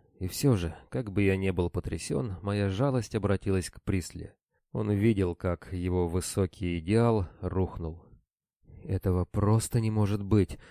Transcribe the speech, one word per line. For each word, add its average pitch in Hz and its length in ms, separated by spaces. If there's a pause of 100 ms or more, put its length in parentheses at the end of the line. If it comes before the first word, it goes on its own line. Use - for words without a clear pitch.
(180)
И 92 100
всё 131 260
же, 85 220 (140)
как 120 200
бы 98 120
я 95 160
не 95 120
был 87 200
потрясён, 95 720
моя 101 260
жалость 120 460
обратилась 98 560
к - 120
Присли. 87 520 (380)
Он 107 180
видел, 98 440
как - 380
его 90 360
высокий 87 680
идеал 107 480 (140)
рухнул. 87 640 (800)
«Этого 90 400
просто 110 560
не 110 100
может 104 320
быть. 98 360 (120)